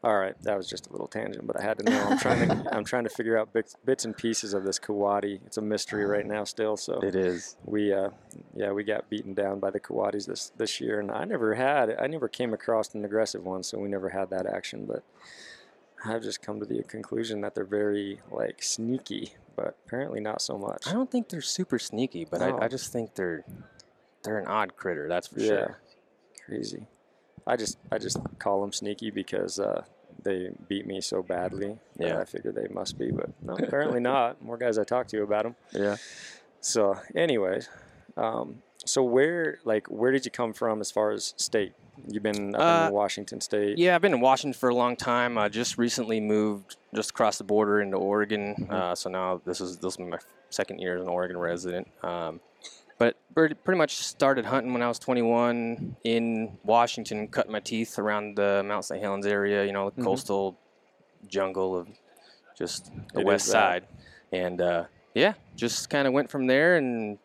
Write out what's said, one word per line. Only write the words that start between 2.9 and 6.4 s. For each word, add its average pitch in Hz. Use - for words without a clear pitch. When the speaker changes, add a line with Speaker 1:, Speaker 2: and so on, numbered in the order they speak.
Speaker 1:
to 107
figure 113
out 110
bits, 113
bits 131
and 110
pieces 110
of 98
this 95
coati. 101
It's -
a 110
mystery 107
right 101
now 104